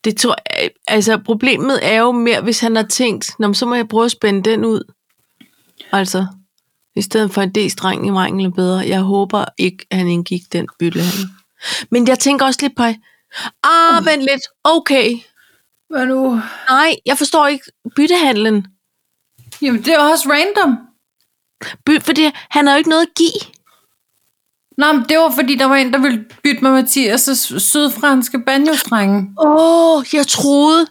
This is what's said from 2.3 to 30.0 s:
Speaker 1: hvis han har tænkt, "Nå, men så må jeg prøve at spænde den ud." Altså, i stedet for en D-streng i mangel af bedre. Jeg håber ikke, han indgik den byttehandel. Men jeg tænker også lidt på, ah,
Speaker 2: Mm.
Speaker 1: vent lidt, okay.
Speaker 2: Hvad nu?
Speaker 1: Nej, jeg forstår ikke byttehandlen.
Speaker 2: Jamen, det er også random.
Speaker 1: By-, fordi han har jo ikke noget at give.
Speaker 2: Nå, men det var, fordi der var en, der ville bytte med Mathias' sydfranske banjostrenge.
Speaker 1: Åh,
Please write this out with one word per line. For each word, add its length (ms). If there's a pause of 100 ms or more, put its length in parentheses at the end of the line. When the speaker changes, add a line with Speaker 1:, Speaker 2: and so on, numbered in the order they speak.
Speaker 1:
hvis 200
han 160
har 60
tænkt, 560
"Nå, 80
men 80
så 120
må 80
jeg 140
prøve 160
at 60
spænde 400
den 140
ud." 280 (1000)
Altså, 340 (720)
i 60
stedet 320
for 80
en 100
D-streng 540
i 40
mangel 360
af 80
bedre. 240 (100)
Jeg 120
håber 440 (140)
ikke, 340
han 160
indgik 440
den 160 (100)
byttehandel. 500 (600)
Men 180
jeg 100
tænker 280
også 160
lidt 140
på, 60
ah, 120 (1040)
Speaker 2:
Mm. 60
Speaker 1:
vent 160
lidt, 200 (220)
okay. 540 (720)
Speaker 2:
Hvad 160
nu? 360 (260)
Speaker 1:
Nej, 260 (120)
jeg 120
forstår 280
ikke 180 (320)
byttehandlen. 680 (960)
Speaker 2:
Jamen, 220
det 100
er 40
også 320
random. 480 (1080)
Speaker 1:
By-, 160
fordi 320
han 320
har 80
jo 40
ikke 120
noget 120
at 140
give. 360 (1300)
Speaker 2:
Nå, 140
men 160
det 100
var, 120
fordi 260
der 80
var 120
en, 160
der 60
ville 260 (200)
bytte 200
med 180
Mathias' 760
sydfranske 880
banjostrenge. 920
Speaker 1:
Åh, 720